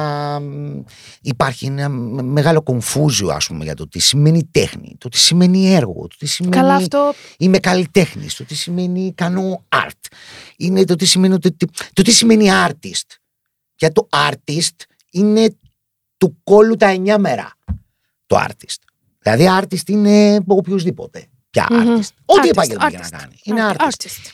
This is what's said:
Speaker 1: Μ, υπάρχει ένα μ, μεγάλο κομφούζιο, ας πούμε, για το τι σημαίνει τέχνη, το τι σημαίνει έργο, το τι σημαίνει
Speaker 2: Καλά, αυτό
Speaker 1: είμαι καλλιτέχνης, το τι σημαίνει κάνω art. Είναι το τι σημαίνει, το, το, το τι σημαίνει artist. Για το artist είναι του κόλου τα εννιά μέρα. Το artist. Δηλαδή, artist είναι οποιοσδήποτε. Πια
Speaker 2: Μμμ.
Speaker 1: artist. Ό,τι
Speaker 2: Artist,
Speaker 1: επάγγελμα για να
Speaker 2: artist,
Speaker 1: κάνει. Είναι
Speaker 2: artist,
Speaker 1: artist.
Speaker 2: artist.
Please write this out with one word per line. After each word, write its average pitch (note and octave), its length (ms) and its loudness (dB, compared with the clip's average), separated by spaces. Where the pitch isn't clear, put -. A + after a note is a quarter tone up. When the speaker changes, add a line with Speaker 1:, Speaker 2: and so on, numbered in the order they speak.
Speaker 1:
Μ, C#3+ 420 -12
υπάρχει C3+ 440 -6
ένα C#3 240 -4
μ, B2 300 -8
μεγάλο D3+ 320 2
κομφούζιο, B2 680 -2
ας D2 180 -4
πούμε, D#2 160 -10
για D#2 120 -8
το D2+ 120 -14
τι E2+ 120 -12
σημαίνει D3+ 520 2
τέχνη, - 460 -8
το - 120 -16
τι - 80 -8
σημαίνει F3+ 560 4
έργο, A2 340 -2
το - 100 -20
τι - 80 -10
σημαίνει F3+ 300 -4
Speaker 2:
Καλά, C4+ 200 4
αυτό C#4+ 380 -2
Speaker 1:
είμαι F#3 220 2
καλλιτέχνης, F3+ 760 -2
το - 80 -14
τι D3+ 120 -14
σημαίνει F3+ 600 -6
κάνω F#3 540 -4
art. - 420 -6
Είναι F#3+ 260 0
το F3+ 120 0
τι E3+ 100 -2
σημαίνει, F#3 340 2
το, E3 160 0
το, - 100 -4
το - 80 4
τι G3+ 100 2
σημαίνει A3 380 4
artist. - 480 -12
Για D#3+ 160 0
το D#3 160 -2
artist D3+ 400 -6
είναι G#3+ 440 2
του - 260 0
κόλου G#3+ 320 6
τα G#3+ 120 2
εννιά F#3+ 300 0
μέρα. D3 340 -2
Το G2+ 200 2
artist. - 320 -16
Δηλαδή, A#2+ 280 2
artist F#3+ 280 -8
είναι G#3 580 4
οποιοσδήποτε. F#3 800 -2
Πια - 220 0
Speaker 2:
Μμμ. A#3 60 4
Speaker 1:
artist. A#3 300 2
Ό,τι G4 220 6
Speaker 2:
Artist, - 20 4
Speaker 1:
επάγγελμα - 400 0
για F3+ 100 -8
να E3+ 80 -16
Speaker 2:
artist, E3 140 -16
Speaker 1:
κάνει. C#3 220 -20
Είναι A3 180 -4
Speaker 2:
artist, F3+ 140 -2
Speaker 1:
artist. - 220 -6
Speaker 2:
artist. - 260 -18